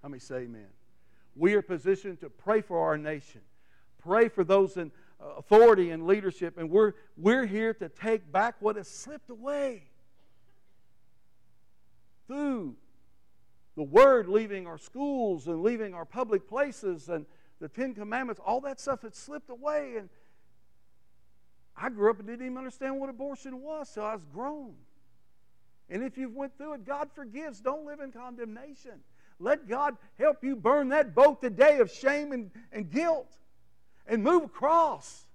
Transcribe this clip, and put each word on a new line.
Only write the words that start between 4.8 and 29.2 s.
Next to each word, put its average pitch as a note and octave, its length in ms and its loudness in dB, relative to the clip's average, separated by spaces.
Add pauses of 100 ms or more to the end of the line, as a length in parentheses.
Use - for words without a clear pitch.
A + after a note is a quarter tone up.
uh, C#3+ 180 -16
authority G#3+ 520 8
and E3 160 -6
leadership, F#3 520 0
and E3 120 -6
we're, G#3 240 6 (240)
we're A#3 280 2
here A3 280 -2
to G3 160 -10
take G3 420 -4
back G#3+ 300 0
what G#3+ 140 -2
has G3+ 120 -12
slipped - 440 -18
away B3 580 -8 (2500)
through B3 500 -6 (1000)
the D#3 80 -6
Word A3+ 440 8
leaving G3+ 400 -2
our E3 100 -14
schools A#3+ 680 -4
and E3 140 -4
leaving A3 320 -2
our E3 120 -12
public G#3+ 420 -4
places G3+ 600 -6
and D#3 160 -8 (340)
the D#3+ 80 -12
Ten B3 260 -8
Commandments, G#3+ 520 -8
all A#3 160 -2
that C#4 180 -10
stuff C4+ 220 -6
had A3 140 -18
slipped D4 340 -16
away. C#4 480 -6
And G3 120 -12 (1700)
I A3+ 120 -8
grew G#3+ 200 2
up A3 100 -2
and G#3 80 -16
didn't A#3+ 180 -12
even B3+ 120 -10
understand C4+ 420 -8
what C4+ 100 -8
abortion C4 520 -12
was D4+ 320 -12
till G#3 100 -10
I G#3+ 120 -6
was F3 100 -16
grown. B3 500 -12 (1120)
And G3 140 -6
if C4 140 -10
you've B3+ 160 -10
went C#4 240 -12
through D4+ 160 -12
it, A3+ 120 -14
God C#4+ 280 -8
forgives. C4+ 480 -14
Don't C#4+ 240 -4
live D4 140 -14
in C4+ 120 -14
condemnation. A#3+ 880 -16 (400)